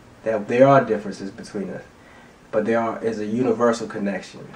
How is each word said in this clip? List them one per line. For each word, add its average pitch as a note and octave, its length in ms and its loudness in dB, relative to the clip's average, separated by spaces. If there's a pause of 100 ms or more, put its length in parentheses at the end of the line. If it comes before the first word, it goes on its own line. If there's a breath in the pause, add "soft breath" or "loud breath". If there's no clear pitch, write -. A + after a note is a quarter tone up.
(240)
that G#2+ 240 -2
there B2+ 200 6
are C3+ 160 8
differences G2+ 480 -4
between F#2+ 380 -10
us, - 140 -12 (680 loud breath)
but G#2+ 140 0
there A2+ 140 2
are, A2+ 240 -4
is A2 160 -2
a G#2+ 60 -6
universal A#2 640 0
connection, G2+ 680 -6